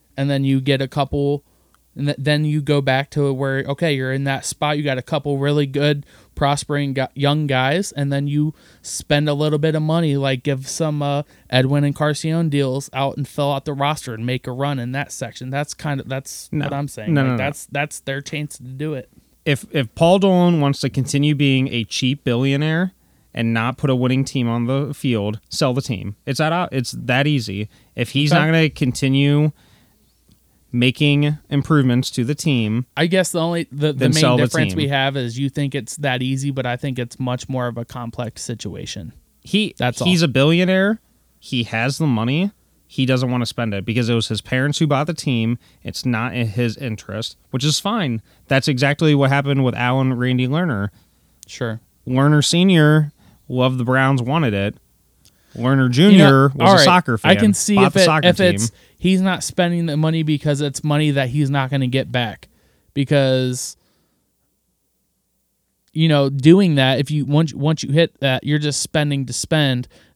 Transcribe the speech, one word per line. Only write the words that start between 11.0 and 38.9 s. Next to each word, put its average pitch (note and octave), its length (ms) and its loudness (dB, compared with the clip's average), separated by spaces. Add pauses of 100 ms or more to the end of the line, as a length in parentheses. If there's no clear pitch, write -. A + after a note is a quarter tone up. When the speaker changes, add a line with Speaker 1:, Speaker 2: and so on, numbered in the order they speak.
Speaker 1:
uh, C#3+ 220 -2 (260)
Edwin C3+ 360 2
Encarnacion D3+ 640 -2
deals C#3 420 -2
out C3+ 240 -4
and C#3+ 100 -6
fill C#3+ 240 -2
out C#3 140 -4
the D3+ 80 -6
roster C#3 400 -4
and A2+ 140 -8
make B2+ 200 -4
a C3 60 -8
run C#3 260 -4
in B2 140 -6
that C#3 180 -6
section. B2+ 380 -12
That's C#3+ 240 -6
kind C#3+ 280 -6
of, - 100 -10
that's - 420 -10
Speaker 2:
No. D3 140 -2
Speaker 1:
what C#3+ 80 -6
I'm C#3+ 140 -6
saying. D3 260 -4
Speaker 2:
No, C#3 80 4
Speaker 1:
Like, C3+ 60 0
Speaker 2:
no, B2+ 40 0
no. A#2+ 60 -2
Speaker 1:
that's, C#3 340 -6
that's C#3+ 280 -6
their C#3 200 -8
chance D3 380 -10
to - 40 -20
do C3+ 300 -8
it. C3 160 -10 (380)
Speaker 2:
If, C#3+ 180 0 (100)
if C3 200 -4
Paul F3 240 6
Dolan F3 420 4
wants C#3 200 0
to C3+ 100 -2
continue C#3+ 440 0
being C3+ 340 2
a A#2 160 -4
cheap C3 380 -2
billionaire C#3+ 720 0 (400)
and A#2 220 -2
not A#2 240 -2
put C#3+ 100 -2
a C3 80 2
winning B2+ 260 0
team C3 240 -2
on A#2 200 -2
the C#3 260 -2
field, G#2+ 560 -4
sell C3 240 -2
the C3 80 -4
team. G2+ 360 -8 (100)
It's C3+ 100 -4
that, D#3 160 0
uh, F3 180 -2
it's C3 220 -6
that B2 340 0
easy. G#2+ 440 -4 (260)
If A2+ 140 -4
he's C#3+ 200 0
Speaker 1:
Okay. E3 100 4
Speaker 2:
not D3+ 120 2
gonna D#3+ 160 2
continue C#3+ 840 0 (1200)
making C#3+ 680 2 (100)
improvements C3 600 2
to B2 140 -2
the C#3+ 100 -2
team, A#2+ 500 -2 (100)
Speaker 1:
I E3 120 0
guess F#3 260 0
the F3 80 -2
only, E3+ 320 -2
the, D3 160 -2
the D3 60 -2
Speaker 2:
then C3 160 0
Speaker 1:
main - 100 2
Speaker 2:
sell B2+ 160 4
the B2 80 2
Speaker 1:
difference B2 280 0
Speaker 2:
team. F2+ 40 -6
Speaker 1:
we C#3+ 120 -2
have C#3 280 -2
is A#2+ 220 -4
you C#3 100 -2
think C#3 260 -4
it's A2+ 220 -10
that C3 240 -2
easy, C3+ 300 -4
but C3 160 -4
I B2 100 -4
think C3 220 -6
it's A#2+ 200 -8
much B2+ 300 -6
more B2+ 200 -4
of A#2 100 -8
a A#2 80 -8
complex A#2 560 -10
situation. - 720 -12 (260)